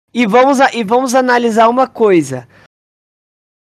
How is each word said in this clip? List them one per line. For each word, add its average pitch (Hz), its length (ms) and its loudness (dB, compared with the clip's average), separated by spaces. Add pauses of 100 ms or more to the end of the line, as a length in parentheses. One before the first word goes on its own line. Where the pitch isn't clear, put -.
(140)
e 233 120 -2
vamos 254 340 2
a, 262 140 0
e 233 100 -4
vamos 247 300 -2
analisar 240 540 0
uma 247 180 0
coisa. 156 640 -2 (1200)